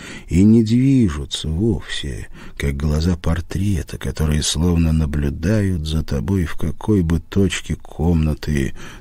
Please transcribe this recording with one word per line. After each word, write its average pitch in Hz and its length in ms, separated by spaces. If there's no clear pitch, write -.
и 90 160
не 113 180
движутся 113 840
вовсе, 78 800
как 71 200
глаза 78 400
портрета, 85 800
которые 76 460
словно 82 480
наблюдают 78 960
за 78 160
тобой, 90 400
в - 100
какой 95 480
бы 80 160
точке - 560
комнаты 76 1000